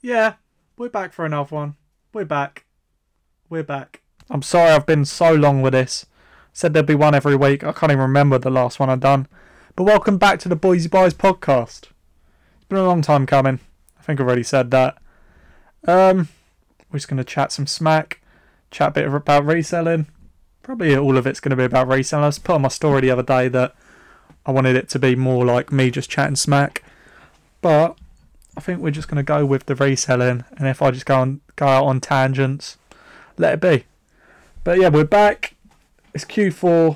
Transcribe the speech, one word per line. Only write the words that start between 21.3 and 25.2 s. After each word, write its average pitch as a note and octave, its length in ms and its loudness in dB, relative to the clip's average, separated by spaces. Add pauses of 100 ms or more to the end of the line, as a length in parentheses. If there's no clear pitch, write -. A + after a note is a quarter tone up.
gonna C3+ 160 -2
be B2+ 80 0
about B2+ 240 0
reselling. C3+ 380 0
I - 20 2
was C#3+ 100 -2
put - 160 -4
on D3+ 80 0
my C3+ 60 0
story C#3 340 0
the C3 80 2
other B2+ 140 0
day B2+ 240 0
that B2+ 260 -2 (720)
I C3+ 60 -4
wanted C3 240 2
it B2+ 140 -2
to - 100 -6
be B2+ 160 2
more B2+ 280 0